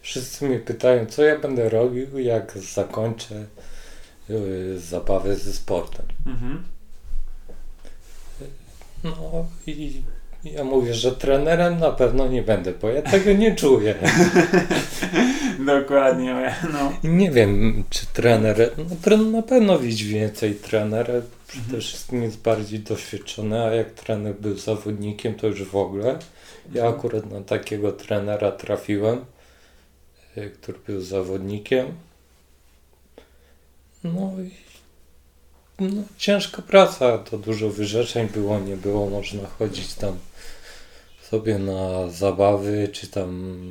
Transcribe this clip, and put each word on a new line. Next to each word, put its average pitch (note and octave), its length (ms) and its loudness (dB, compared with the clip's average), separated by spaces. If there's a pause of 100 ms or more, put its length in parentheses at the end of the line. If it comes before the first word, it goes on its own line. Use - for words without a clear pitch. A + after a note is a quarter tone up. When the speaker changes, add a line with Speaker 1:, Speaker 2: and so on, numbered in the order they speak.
Speaker 1:
wszyscy - 440 -8
mnie B2+ 140 0
pytają, B2 460 2
co D3 180 2
ja D3+ 160 6
będę B2 300 0
robił, B2 500 0
jak A#2 380 -2
zakończę, G#2+ 880 -6 (840)
y, F#2+ 500 -4
zabawę F2+ 560 0
ze G#2+ 180 -2
sportem. - 520 -2 (200)
Speaker 2:
Mhm. B2 380 0 (2500)
Speaker 1:
No E3 420 -2 (220)
i D3 360 -4 (400)
ja D3+ 200 -6
mówię, B2+ 300 2
że B2 180 2
trenerem E3 680 2
na D#3 120 4
pewno B2+ 360 4
nie B2 160 2
będę, F#2 380 0
bo G#2+ 80 0
ja C#3 120 0
tego F#3+ 320 6
nie G#3 220 6
czuję. A2 400 6 (840)
Speaker 2:
<laughs> G#3 840 0
Dokładnie, B2+ 880 4 (200)
no. C#3 200 0 (100)
Speaker 1:
I D#3+ 40 0
nie F3 240 6
wiem, G#2+ 580 6
czy - 160 -4
trener, A2 720 4
no, D3+ 60 -6 (180)
trener G#3+ 260 6
na A3 140 0
pewno A3 380 6
widzi A#2 280 -2
więcej G#2+ 480 0
trener, A2+ 680 -2 (260)
przede - 160 -12
Speaker 2:
Mhm. A#2 180 -6
Speaker 1:
wszystkim - 420 -6
jest G#2+ 180 -6
bardziej A2 380 -2
doświadczony, G#2+ 840 -6
a A2 100 0
jak A2 180 -2
trener G#2 440 -6
był G2+ 220 -6
zawodnikiem, G#2 800 -6
to A2+ 120 -4
już G2 160 -4
w F#2+ 120 -10
ogóle. G2+ 440 0 (540)
Ja A#2+ 120 -2
Speaker 2:
Mhm. A#2 140 0
Speaker 1:
akurat G#2+ 320 -4
na G2+ 100 -10
takiego G#2 500 -2
trenera G#2 600 -2
trafiłem, G#2+ 720 -2 (1120)
y, G#2 120 -10 (120)
który - 260 -14
był G2+ 140 -4
zawodnikiem. F#2+ 840 -2 (2250)
No F#3 280 -4 (120)
i, F#3 80 -12 (1300)
no, G3 220 -2 (160)
ciężka - 440 0
praca, C3+ 560 6
to A2 200 -8
dużo G#2+ 320 -2
wyrzeczeń G#2+ 580 -2
było, G2+ 320 -2
nie G2 180 -6
było, G2+ 320 0
można G2 380 -6 (120)
chodzić G2 340 -4
tam G2 240 -4 (1120)
sobie G#2+ 300 0
na F#2 500 -2
zabawy, G2 840 2
czy - 140 -14
tam F#2 640 -8